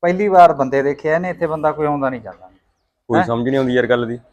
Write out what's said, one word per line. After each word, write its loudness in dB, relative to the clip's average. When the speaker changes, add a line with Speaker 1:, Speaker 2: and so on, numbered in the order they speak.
Speaker 1:
ਪਹਿਲੀ 0
ਵਾਰ 8
ਬੰਦੇ 0
ਦੇਖੇ -2
ਆ 0
ਨੇ -6
ਇੱਥੇ, -6
ਬੰਦਾ -2
ਕੋਈ -4
ਆਉਂਦਾ -2
ਨਹੀਂ -12
ਜਾਂਦਾ। -20
Speaker 2:
ਕੋਈ 0
Speaker 1:
ਹੈਂ? 2
Speaker 2:
ਸਮਝ -2
ਨਹੀਂ -2
ਆਉਂਦੀ 0
ਯਾਰ 2
ਗੱਲ 0
ਦੀ। -10